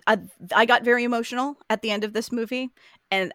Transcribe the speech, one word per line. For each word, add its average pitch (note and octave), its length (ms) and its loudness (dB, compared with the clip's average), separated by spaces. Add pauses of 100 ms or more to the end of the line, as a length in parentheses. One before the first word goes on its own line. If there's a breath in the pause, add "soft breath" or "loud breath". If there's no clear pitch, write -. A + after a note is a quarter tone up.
I, G#3+ 120 4 (360)
I A3+ 120 6
got A#3+ 180 4
very A#3+ 200 2
emotional B3 520 -4 (140)
at G#3+ 120 0
the A3 80 -4
end G#3 140 -2
of G#3+ 80 -8
this A#3 180 -4
movie. B3 400 -6 (400 soft breath)
And F#3+ 240 0